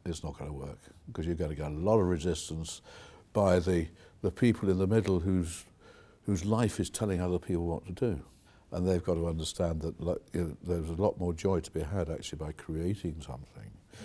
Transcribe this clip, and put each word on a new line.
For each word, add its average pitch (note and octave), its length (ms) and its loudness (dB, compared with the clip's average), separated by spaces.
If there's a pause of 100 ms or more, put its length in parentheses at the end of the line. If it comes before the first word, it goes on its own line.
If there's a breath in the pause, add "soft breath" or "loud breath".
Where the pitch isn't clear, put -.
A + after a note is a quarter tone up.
it's E2+ 180 -6
not D#2 160 -8
gonna D2 140 -8
work. C#2 260 -10 (280)
Because D#2+ 180 -6
you're F2 100 0
gonna D#2+ 200 -2
get D2+ 120 -4
a D2+ 80 -6
lot G2+ 240 4
of F#2 80 4
resistance D#2+ 760 -2 (520 loud breath)
by F#2+ 260 6
the, E2+ 280 2 (340 loud breath)
the G2+ 100 0
people G#2+ 380 4
in F#2 80 4
the F#2+ 100 2
middle F#2+ 320 4
whose, F2 460 0 (600 loud breath)
whose F#2 200 0
life A2 340 2
is F#2 100 0
telling G2 320 0
other F2+ 160 2
people F2 280 -2
what E2 200 -2
to F#2+ 60 -8
do. F#2 300 -2 (500 soft breath)
And F2+ 160 0
they've F2+ 160 4
got F2+ 120 0
to E2+ 120 0
understand D#2+ 540 -2
that, D#2+ 180 -6
like, E2+ 200 -2 (120)
you F2 120 0
know, D#2 200 -6
there's E2+ 260 -2
a E2 120 -2
lot G#2 180 2
more F2 140 0
joy F#2 260 2
to - 120 -8
be D#2+ 100 -4
had D#2+ 280 -2
actually D#2 280 -8
by D2+ 140 -6
creating D#2+ 680 -4
something C2+ 500 -14 (340 loud breath)